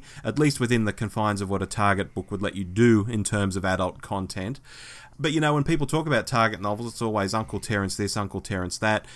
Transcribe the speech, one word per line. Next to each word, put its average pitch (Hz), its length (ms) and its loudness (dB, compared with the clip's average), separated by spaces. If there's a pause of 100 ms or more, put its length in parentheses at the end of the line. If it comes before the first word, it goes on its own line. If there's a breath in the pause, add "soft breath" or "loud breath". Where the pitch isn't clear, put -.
(240 loud breath)
at 113 160 -2
least 147 200 2
within 120 260 2
the 101 80 0
confines 104 480 0
of 95 80 -4
what 98 120 0
a 95 40 -2
Target 98 480 0
book - 180 -8
would 98 100 -4
let 98 140 -2
you 98 80 -6
do 107 460 6
in 107 160 -2
terms 98 320 0
of 92 80 -4
adult 92 360 0
content. 98 600 -6 (580 loud breath)
But, 151 140 0
you 156 80 2
know, 151 120 4
when 147 120 2
people 147 200 0
talk 156 220 0
about 120 200 2
Target 110 340 2
novels, 107 320 -2
it's - 80 -8
always 107 320 0
Uncle 110 260 -2
Terence 98 380 -2
this, 101 180 -2
Uncle 101 240 -4
Terence 90 380 -4
that, 107 280 0 (100)